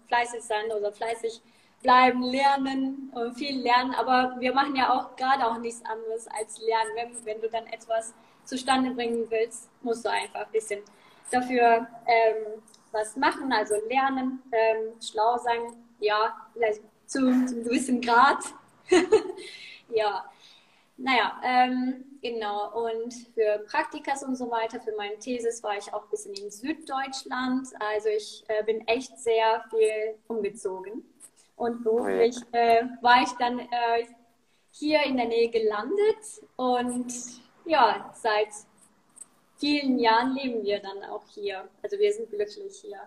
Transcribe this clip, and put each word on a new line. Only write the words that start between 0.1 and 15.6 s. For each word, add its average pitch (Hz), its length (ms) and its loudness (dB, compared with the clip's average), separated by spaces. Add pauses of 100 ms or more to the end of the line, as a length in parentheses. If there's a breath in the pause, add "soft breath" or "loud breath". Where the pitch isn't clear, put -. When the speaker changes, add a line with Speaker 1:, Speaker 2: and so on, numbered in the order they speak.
Speaker 1:
sein 214 280 -4
oder 202 200 -2
fleißig 226 500 -6 (400 soft breath)
bleiben, 254 420 6
lernen 269 920 0
und 240 200 -6
viel 277 260 -6
lernen. 247 340 2
Aber 254 440 2
wir 254 140 0
machen 277 220 0
ja 254 180 2
auch - 220 -4
gerade 262 300 2
auch 226 120 -2
nichts 233 280 -8
anderes 226 420 -8
als - 320 -10
lernen. 220 360 2
Wenn, 240 300 -8
wenn 214 160 -8
du 220 80 -4
dann 220 180 -4
etwas 226 460 -6 (300 soft breath)
zustande 254 480 0
bringen 233 380 -2
willst, 226 400 -4 (120)
musst 233 240 -4
du 202 40 -2
einfach 202 360 -4
ein - 60 -18
bisschen 208 300 -2 (500 soft breath)
dafür, 247 560 4 (180)
ähm, 220 560 2 (300)
was 214 240 -4
machen, 277 380 0
also 208 220 2 (140)
lernen, 262 640 0
ähm, 220 500 2
schlau 226 360 2
sein, 233 240 0 (380)